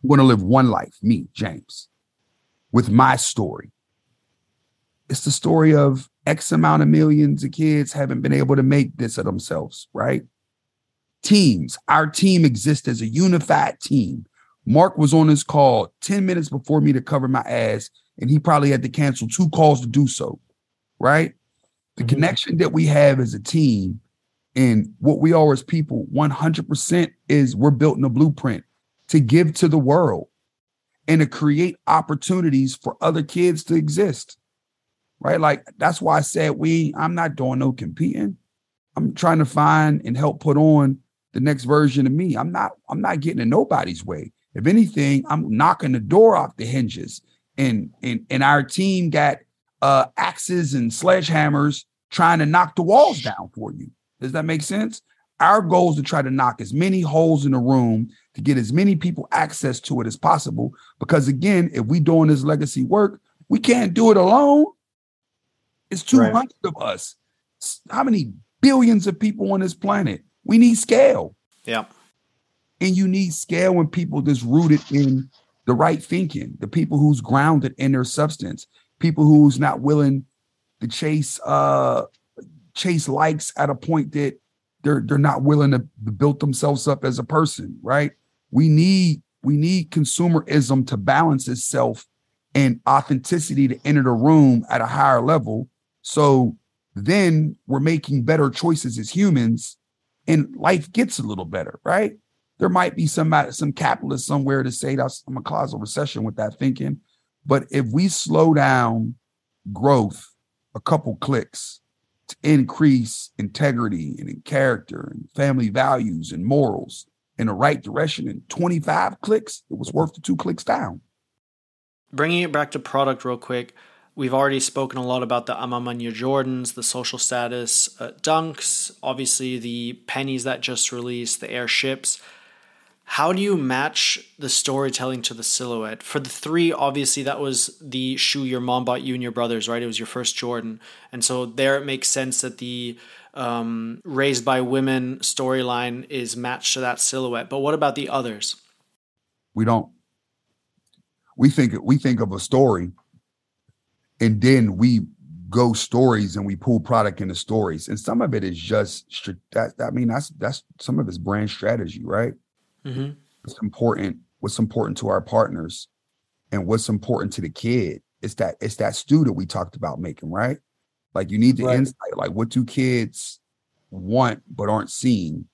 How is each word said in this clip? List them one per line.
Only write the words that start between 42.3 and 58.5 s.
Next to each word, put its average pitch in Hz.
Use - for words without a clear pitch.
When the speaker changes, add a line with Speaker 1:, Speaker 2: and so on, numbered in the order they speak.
Speaker 1:
I'm 151
not, -
I'm 160
not 170
getting 143
in 113
nobody's 127
way. 80
If 117
anything, 147
I'm 147
knocking 156
the 127
door 190
off -
the 113
hinges. 120
And, 120
and, 120
and 135
our 139
team 185
got, 147
uh, 135
axes 170
and 117
sledgehammers 151
trying 170
to 151
knock 170
the 180
walls 226
down 92
for 107
you. -
Does 131
that 160
make 160
sense? 214
Our 202
goal 180
is 147
to 147
try 143
to 131
knock 127
as 101
many 185
holes 160
in 135
the 131
room 120
to -
get 135